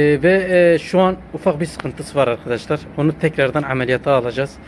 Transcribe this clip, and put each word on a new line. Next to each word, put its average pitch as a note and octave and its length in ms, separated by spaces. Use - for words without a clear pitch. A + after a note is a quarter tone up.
ve, F#3 260
e, F3 300
şu F3+ 200
an F#3 160
ufak D#3 260
bir E3+ 60
sıkıntısı - 500
var C3+ 120
arkadaşlar. A#2+ 520
Onu D3+ 220
tekrardan D3 440
ameliyata C3 480
alacağız. B2+ 400